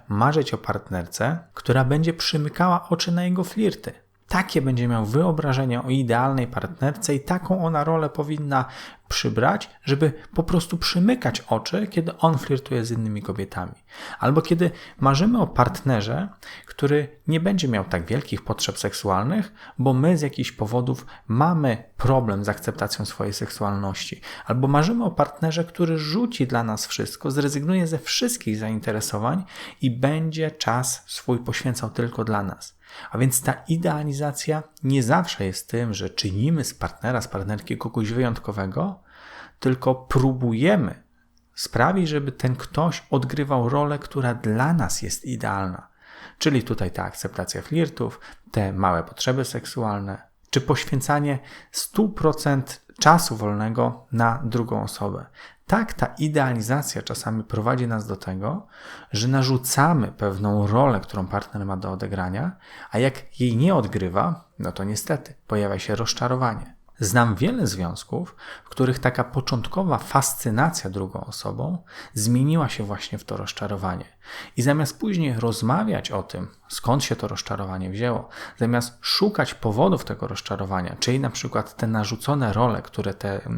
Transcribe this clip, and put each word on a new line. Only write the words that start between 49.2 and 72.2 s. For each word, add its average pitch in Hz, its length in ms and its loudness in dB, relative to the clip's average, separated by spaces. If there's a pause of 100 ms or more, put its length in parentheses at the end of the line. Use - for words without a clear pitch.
seksualne, 104 800 -4 (280)
czy 135 100 2
poświęcanie 143 800 0 (340)
stu - 360 0
procent - 800 0 (120)
czasu 156 380 6
wolnego 110 760 0
na 117 320 2
drugą 113 380 0
osobę. 101 440 -6 (400)
Tak, 220 260 2
ta - 140 0
idealizacja 135 960 0
czasami 110 420 -6
prowadzi 120 420 0
nas 110 200 -2
do 104 100 -6
tego, 101 500 -6 (460)
że 107 160 0
narzucamy 135 840 2
pewną 101 540 0
rolę, 117 340 4
którą 95 260 -6
partner 101 400 -6
ma 98 100 -4
do 95 160 -6
odegrania, 95 640 -4 (340)
a 107 80 0
jak - 420 0
jej 123 160 2
nie 165 180 6
odgrywa, 101 680 0 (140)
no - 140 -4
to 95 120 -6
niestety 135 500 -4 (120)
pojawia 101 320 0
się 107 180 -2
rozczarowanie. 123 840 -2 (200)
Znam 113 340 4
wiele 196 320 0
związków, 92 680 -6 (280)
w - 40 -20
których 127 300 2
taka 123 260 0
początkowa 135 720 -2
fascynacja 131 920 0
drugą 95 300 -6
osobą 120 580 -6 (360)
zmieniła 135 540 4